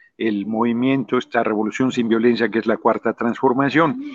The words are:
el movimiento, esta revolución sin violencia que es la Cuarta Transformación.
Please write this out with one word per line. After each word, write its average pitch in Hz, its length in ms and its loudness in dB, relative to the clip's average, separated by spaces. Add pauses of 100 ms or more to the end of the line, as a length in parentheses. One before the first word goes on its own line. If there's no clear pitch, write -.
(180)
el 104 300 -2
movimiento, 120 720 0
esta 117 240 -2
revolución 110 480 0
sin 117 180 -2
violencia 113 400 2
que 104 80 -4
es 110 80 -2
la 113 120 0
Cuarta 113 360 0
Transformación. 135 880 0 (140)